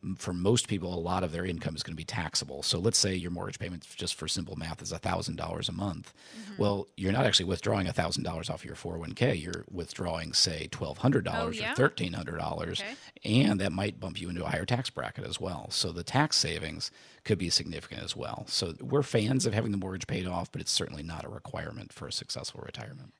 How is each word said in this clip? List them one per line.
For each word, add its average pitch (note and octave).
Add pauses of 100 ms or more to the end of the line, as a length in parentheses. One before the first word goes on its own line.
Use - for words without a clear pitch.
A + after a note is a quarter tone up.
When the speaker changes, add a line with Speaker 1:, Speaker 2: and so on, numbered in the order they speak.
Speaker 1:
m-, F#2+
for -
most F#2+
people, F2+
a F2
lot F2+
of F2
their E2+
income E2
is D2+
gonna F2
be D#2+
taxable. D2
So -
let's G#2
say F#2+
your F2
mortgage F2+
payment, F2+
just -
for D#2+
simple F2
math, E2
is F2+
a E2
thousand F2
dollars E2+
a -
month. F#2+ (240)
Speaker 2:
Mm-hmm. G#3
Speaker 1:
Well, G2+
you're F#2+
not C3
actually F#2+
withdrawing F#2+
a E2+
thousand -
dollars E2
off -
your -
four E2+
oh -
one D#2+
K. A#2+
You're E2
withdrawing, E2
say, D#2
twelve -
hundred A#2+
dollars -
Speaker 2:
Oh, -
yeah? -
Speaker 1:
or -
thirteen B2
hundred E2
dollars. E2
Speaker 2:
Okay. -
Speaker 1:
And G2+
that F#2+
might F#2+
bump F2+
you F2
into F2
a D2+
higher D#2+
tax B2
bracket -
as -
well. F2
So -
the F2
tax C#3+
savings D#2+ (340)
could G#2
be F2+
significant -
as -
well. -
So E2+
we're C3+
fans B2+
of A2+
having A2+
the G2+
mortgage F#2+
paid F#2
off, F2
but D2+
it's -
certainly D2+
not D#2+
a -
requirement -
for -
a -
successful -
retirement. -